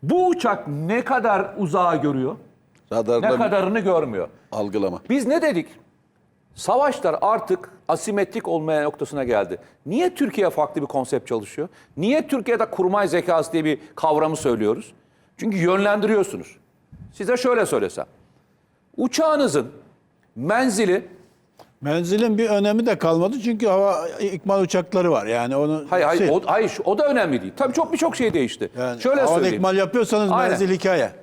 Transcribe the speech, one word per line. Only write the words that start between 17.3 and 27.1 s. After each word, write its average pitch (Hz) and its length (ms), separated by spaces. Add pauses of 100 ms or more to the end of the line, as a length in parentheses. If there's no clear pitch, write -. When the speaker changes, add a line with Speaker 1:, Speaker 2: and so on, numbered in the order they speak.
Speaker 1:
şöyle 247 280
söylesem. 101 400 (920)
Uçağınızın 247 760 (640)
menzili 196 720 (720)
Speaker 3:
Menzilin 175 560
bir 226 120
önemi 208 360
de 220 120
kalmadı 170 420
çünkü 220 280
hava 185 400
ikmal 196 540
uçakları 180 500
var. 110 140
Yani 120 300
onu 151 340
Speaker 1:
Hayır, 180 160
hayır, 165 140
Speaker 3:
şey 180 100
Speaker 1:
o, 175 160
hayır, 196 240
şu, - 140
o 202 140
da 294 100
önemli 185 340